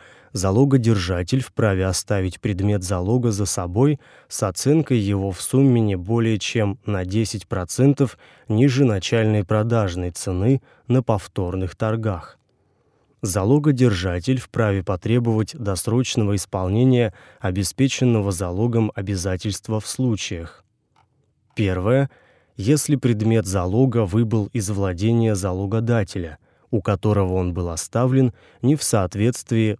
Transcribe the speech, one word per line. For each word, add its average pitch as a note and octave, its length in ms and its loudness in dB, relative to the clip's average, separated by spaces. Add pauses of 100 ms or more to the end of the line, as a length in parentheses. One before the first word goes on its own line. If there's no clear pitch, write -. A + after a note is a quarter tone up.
(320)
залогодержатель G#2+ 1080 2
вправе G2 440 0
оставить F#2 540 -2
предмет G2+ 420 -2
залога G2+ 500 0
за G2+ 140 -2
собой G2+ 540 0 (300)
с - 120 -8
оценкой C#3 560 0
его G2 340 -2
в F2+ 100 -10
сумме B2+ 400 4
не G2+ 160 0
более A2 420 0
чем G2+ 460 -2
на G2 180 -2
десять G2+ 420 -4
процентов B2+ 720 0 (300)
ниже B2+ 380 4
начальной G#2+ 580 2
продажной G#2+ 680 0
цены G2+ 500 0 (260)
на B2 160 2
повторных F#2+ 720 -4
торгах. A2 640 -4 (800)
Залогодержатель A#2 1200 2
вправе G#2 420 0
потребовать A2 760 0
досрочного G#2+ 800 -2
исполнения A2 760 2 (280)
обеспеченного G2+ 920 0
залогом G2+ 640 -2
обязательства G2 880 -4
в - 60 -14
случаях. G2 760 -6 (920)
Первое. G#2+ 560 0 (460)
Если C#3 400 0
предмет A2+ 500 2
залога G#2 600 0
выбыл G#2+ 480 0
из G#2 160 -4
владения G#2 640 0
залогодателя – G2 1040 -2 (360)
у G#2+ 80 0
которого G2+ 520 0
он F2+ 200 0
был F2+ 140 -4
оставлен B2+ 640 0 (300)
не C#3+ 160 2
в - 60 -8
соответствии G#2+ 960 0